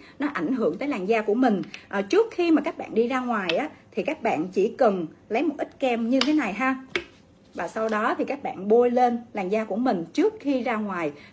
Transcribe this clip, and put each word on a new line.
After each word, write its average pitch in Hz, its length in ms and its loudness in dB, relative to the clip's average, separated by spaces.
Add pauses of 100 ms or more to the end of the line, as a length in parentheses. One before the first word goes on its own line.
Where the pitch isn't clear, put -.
(180)
nó 277 80 -2
ảnh 294 260 -2
hưởng 202 260 0
tới 277 100 -4
làn 196 200 -2
da 220 140 2
của 214 120 0
mình. 226 280 4 (260)
À, 196 140 -2
trước 392 280 4
khi 349 200 0
mà 302 120 6
các 339 160 -4
bạn - 160 -12
đi 233 140 2
ra 254 120 -2
ngoài 202 360 -2
á, 285 120 -2 (240)
thì 190 100 -4
các 277 200 -4
bạn 180 260 0
chỉ 202 200 2
cần 196 380 2 (220)
lấy 226 140 0
một 320 160 0
ít - 220 -10
kem 233 280 0
như 262 180 2
thế 302 60 2
này 254 200 2
ha. 262 240 -2 (800)
Và 175 140 -6
sau 220 200 -4
đó 220 300 0
thì 269 60 -4
các - 180 -6
bạn 185 260 -8
bôi 240 220 6
lên 240 280 4 (140)
làn 190 200 -4
da 220 120 0
của 196 120 -4
mình 220 360 0
trước 427 280 2
khi 269 220 0
ra 226 140 -2
ngoài 185 360 -4 (200)